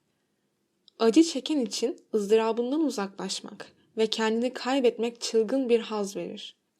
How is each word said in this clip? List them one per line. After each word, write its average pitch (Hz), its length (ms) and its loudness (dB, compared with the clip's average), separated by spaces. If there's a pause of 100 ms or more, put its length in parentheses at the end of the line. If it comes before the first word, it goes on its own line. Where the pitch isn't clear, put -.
(1000)
Acı 226 240 8
çeken 302 360 -2
için 233 400 -4 (140)
ızdırabından 220 680 2
uzaklaşmak 196 880 -6 (260)
ve 220 100 2
kendini 220 460 -2
kaybetmek 240 680 0
çılgın 226 480 0
bir 233 100 4
haz 208 360 -6
verir. 190 420 -12 (220)